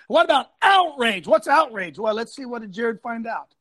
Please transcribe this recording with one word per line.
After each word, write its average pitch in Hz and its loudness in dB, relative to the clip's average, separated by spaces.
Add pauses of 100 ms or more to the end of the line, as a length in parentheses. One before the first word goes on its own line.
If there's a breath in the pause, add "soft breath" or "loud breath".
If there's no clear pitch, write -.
What 311 2
about 294 0 (100)
outrage? 277 2
What's 311 2
outrage? 214 0
Well, 214 -2
let's 226 -6
see, 277 -12
what 240 -10
did 220 -14
Jared 226 -4
find 233 -8
out? 180 -10